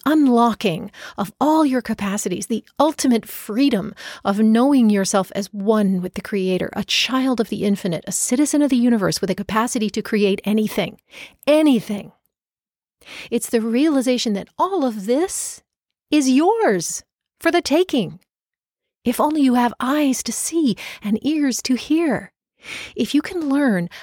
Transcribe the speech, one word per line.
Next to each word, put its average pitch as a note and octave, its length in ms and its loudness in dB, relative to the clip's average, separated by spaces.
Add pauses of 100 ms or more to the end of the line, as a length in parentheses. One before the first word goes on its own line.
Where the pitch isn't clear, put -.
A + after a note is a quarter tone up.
unlocking A#3+ 880 2 (260)
of - 240 -6
all D#4 240 4
your B3+ 160 0
capacities, G3+ 680 -4
the A3 160 -4 (160)
ultimate C4+ 480 2
freedom A#3+ 680 -2 (300)
of G3+ 160 0
knowing A#3 500 4
yourself G3 460 2
as G3 120 -4
one G3+ 540 0
with F3+ 120 -8
the - 80 -10
Creator, F#3 500 -4
a G3 140 -6
child C4 560 -2
of G#3+ 80 -2
the G3+ 160 -4
infinite, G3 420 -2
a F3+ 60 -8
citizen C#4+ 480 0
of D4 80 2
the C4 80 2
universe A#3 420 2
with F#3 100 -2
a F#3 60 0
capacity G#3+ 540 -2
to G#3+ 120 -6
create G3+ 440 0
anything, G#3+ 560 -2 (440)
anything. C4+ 680 2 (1160)
It's A#3 200 -4
the A#3 100 0
realization B3 760 0
that F#3 120 -8 (100)
all F4 280 0
of G#3+ 200 -4
this C#4+ 580 -4 (460)
is C#4+ 200 2
yours D4+ 760 2 (380)
for E4 100 0
the F4 100 2
taking. C4+ 600 -2 (840)
If A#3+ 140 -2
only D4+ 220 2
you B3+ 140 4
have A#3+ 260 2
eyes C4+ 420 0
to A#3+ 80 -8
see D4+ 460 -2 (240)
and A3 240 -2
ears C#4+ 380 -2
to C4 120 0
hear. D4 560 -2 (640)
If - 180 -4
you D4 80 4
can E4 280 -6
learn B3 400 0 (140)